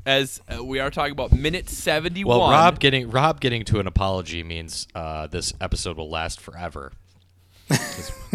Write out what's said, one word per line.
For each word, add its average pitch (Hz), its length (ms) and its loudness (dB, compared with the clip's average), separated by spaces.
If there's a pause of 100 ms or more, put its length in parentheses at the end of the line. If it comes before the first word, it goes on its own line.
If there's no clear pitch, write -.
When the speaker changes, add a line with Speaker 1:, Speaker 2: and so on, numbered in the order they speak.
Speaker 1:
as, 135 360 0 (120)
uh, 117 100 -10
we 135 160 -4
are 135 120 -2
talking 143 220 -2
about 127 180 -6
minute 156 380 2
seventy-one. 165 680 0
Speaker 2:
Well, 165 140 6
Rob 165 280 8
getting, 131 300 2
Rob 143 300 2
getting 120 260 0
to 107 140 2
an 95 80 -2
apology 90 560 -2
means, 82 500 -10
uh, 78 340 -8
this 82 320 -6
episode 90 380 -4
will 78 120 -8
last 82 300 -6
forever. 80 520 -12 (800)
Speaker 3:
<laughs> - 20 -4 (640)